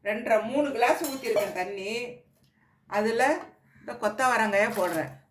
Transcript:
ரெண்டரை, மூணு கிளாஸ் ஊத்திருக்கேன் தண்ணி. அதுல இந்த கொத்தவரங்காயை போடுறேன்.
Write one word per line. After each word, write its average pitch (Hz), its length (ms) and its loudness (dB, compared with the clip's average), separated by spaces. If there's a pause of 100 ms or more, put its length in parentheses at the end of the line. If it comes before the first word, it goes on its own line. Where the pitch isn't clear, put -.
ரெண்டரை, 226 300 2 (120)
மூணு 277 280 0
கிளாஸ் 262 340 2
ஊத்திருக்கேன் 202 480 -2
தண்ணி. 202 340 -6 (1040)
அதுல 226 240 2 (600)
இந்த - 200 -12
கொத்தவரங்காயை 214 760 2
போடுறேன். 160 340 -2 (160)